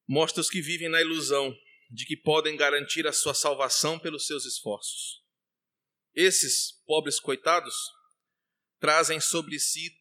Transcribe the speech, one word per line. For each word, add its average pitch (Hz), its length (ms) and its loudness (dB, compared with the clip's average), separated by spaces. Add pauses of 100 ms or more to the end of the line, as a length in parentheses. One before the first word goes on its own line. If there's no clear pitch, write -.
mostra 156 320 2
os 151 100 0
que 185 100 -2
vivem 165 280 -4
na 165 120 4
ilusão 139 540 0 (360)
de 120 160 -10
que 151 100 -6
podem 151 400 0
garantir 143 500 2
a 143 60 -2
sua 143 220 0
salvação 147 640 0
pelos 156 280 -6
seus 143 200 -4
esforços. - 760 -8 (920)
Esses 170 580 2 (140)
pobres 151 340 0
coitados 160 540 0 (1040)
trazem 156 420 2
sobre 151 380 -2
si 160 320 -4 (100)